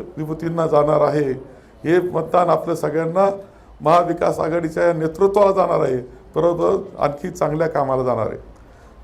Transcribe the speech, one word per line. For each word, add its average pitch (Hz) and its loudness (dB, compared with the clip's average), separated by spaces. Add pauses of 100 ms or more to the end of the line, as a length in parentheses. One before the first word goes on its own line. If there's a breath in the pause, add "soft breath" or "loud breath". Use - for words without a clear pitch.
(180)
विभूतींना 160 -4
जाणार 147 2
आहे, 143 0 (520 loud breath)
हे 170 2
मतदान 175 0
आपलं 160 0
सगळ्यांना 165 0 (500 loud breath)
महाविकास 170 2
आघाडीच्या 160 0
या 170 4
नेतृत्वाला 196 2
जाणार 170 0
आहे, 135 0 (380 loud breath)
बरोबर 170 2 (240)
आणखी 147 -2
चांगल्या 156 -2
कामाला 131 -2
जाणार 113 -2
आहे. - -8 (680 soft breath)